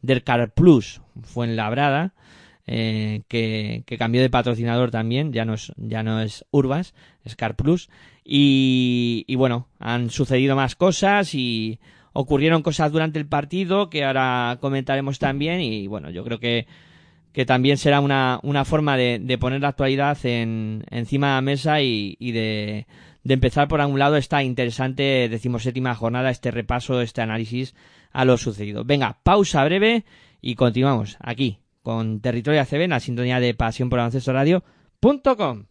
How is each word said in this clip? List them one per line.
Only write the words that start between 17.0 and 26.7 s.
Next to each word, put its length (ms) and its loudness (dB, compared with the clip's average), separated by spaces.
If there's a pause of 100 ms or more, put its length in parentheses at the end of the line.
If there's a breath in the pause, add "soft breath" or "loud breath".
que 140 -2
también 320 4
será 240 4
una, 420 0
una 220 0
forma 320 0
de, 220 0
de 180 -2
poner 240 -2
la 80 0
actualidad 560 0
en, 640 -4
encima 380 -2
de 80 2
la 60 0
mesa 400 0
y, 380 -2
y 140 -6
de, 520 -4 (380 loud breath)
de 100 2
empezar 360 2
por 100 0
algún 200 0
lado 180 4
esta 260 0
interesante 840 0
decimoséptima 680 -4
jornada, 360 -2
este 200 -4
repaso, 480 -2